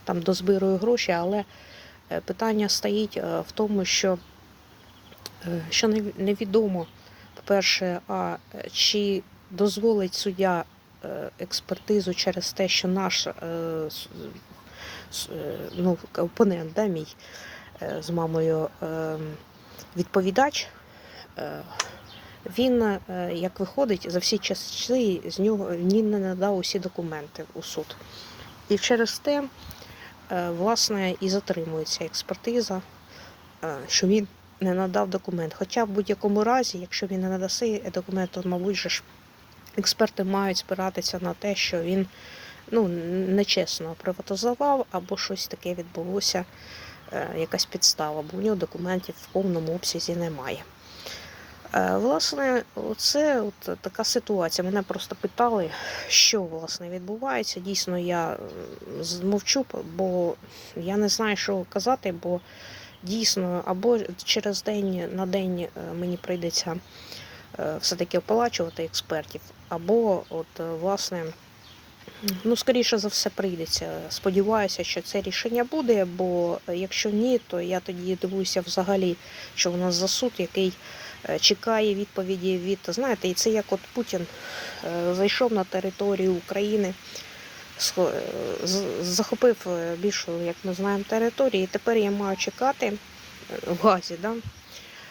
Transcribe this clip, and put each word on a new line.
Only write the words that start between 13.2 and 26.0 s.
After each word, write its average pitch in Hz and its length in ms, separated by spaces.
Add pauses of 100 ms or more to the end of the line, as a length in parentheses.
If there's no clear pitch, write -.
е, 165 60 (540)
с-, - 220 (1040)
с-, - 220
е, 147 240 (200)
ну, 180 200 (200)
опонент, 170 560
да, 214 120
мій, 160 300 (640)
е, 156 200
з 156 80
мамою, 160 600 (140)
е, 160 340 (800)
відповідач, 196 680 (720)
е, 147 240 (960)
він, 247 240
е, 202 180 (340)
як 180 260
виходить, 196 520
за 180 80
всі 202 180
часи 214 880
з 170 140
нього, 196 360
він 202 360